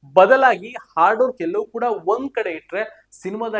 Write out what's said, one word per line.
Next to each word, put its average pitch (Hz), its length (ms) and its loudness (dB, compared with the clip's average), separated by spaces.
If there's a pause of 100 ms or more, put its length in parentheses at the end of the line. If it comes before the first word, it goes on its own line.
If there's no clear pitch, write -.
(140)
ಬದಲಾಗಿ 226 540 4
ಹಾರ್ಡ್ 220 540 0
ವರ್ಕ್ 254 200 -2
ಎಲ್ಲವೂ 190 240 -4
ಕೂಡ 233 220 -6
ಒಂದ್ 220 420 -4
ಕಡೆ 214 200 -4
ಇಟ್ರೆ 180 580 -10 (140)
ಸಿನಿಮಾದ 214 360 -8